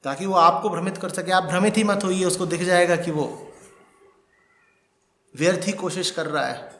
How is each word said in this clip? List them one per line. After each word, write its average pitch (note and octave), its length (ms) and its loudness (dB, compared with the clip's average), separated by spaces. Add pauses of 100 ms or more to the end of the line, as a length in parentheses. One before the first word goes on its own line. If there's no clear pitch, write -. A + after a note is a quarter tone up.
ताकि C#3+ 220 -6
वो F#3+ 100 -2
आपको E3+ 340 6
भ्रमित F3 280 -4
कर F3+ 120 -8
सके। F3+ 220 -4
आप F#3 120 4
भ्रमित F#3 320 2
ही A3 80 2
मत G3+ 200 0
होइए, F#3 200 0
उसको F3+ 220 0
दिख E3 160 -4
जाएगा F3 340 4
कि E3+ 140 -4
वो D3+ 140 -2 (2000)
व्यर्थ E3+ 320 0
ही G3+ 80 -2
कोशिश F3+ 360 -4
कर D#3+ 180 -6
रहा D3 160 -2
है। B2 360 -8